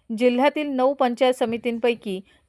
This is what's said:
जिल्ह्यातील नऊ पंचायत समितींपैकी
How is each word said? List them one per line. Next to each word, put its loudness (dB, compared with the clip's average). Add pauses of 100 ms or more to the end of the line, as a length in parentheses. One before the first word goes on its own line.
(180)
जिल्ह्यातील 2
नऊ 0
पंचायत 0
समितींपैकी -4 (280)